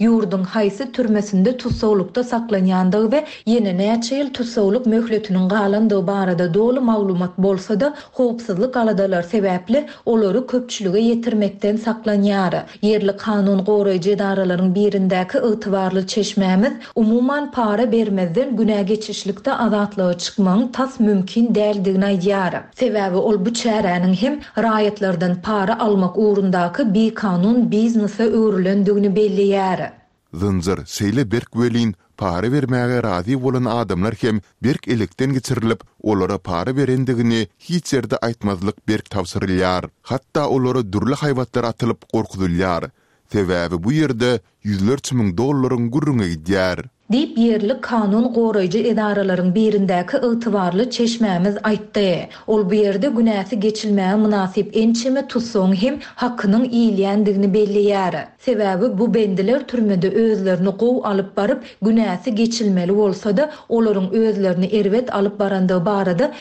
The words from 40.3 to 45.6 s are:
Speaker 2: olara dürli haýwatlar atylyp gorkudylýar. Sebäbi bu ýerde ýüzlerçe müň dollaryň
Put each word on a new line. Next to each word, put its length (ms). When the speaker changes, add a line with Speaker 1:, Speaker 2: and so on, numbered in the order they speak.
Speaker 2:
olara 340
dürli 220
haýwatlar 500
atylyp 480
gorkudylýar. 760
Sebäbi 520
bu 80
ýerde 480
ýüzlerçe 500
müň 220
dollaryň 540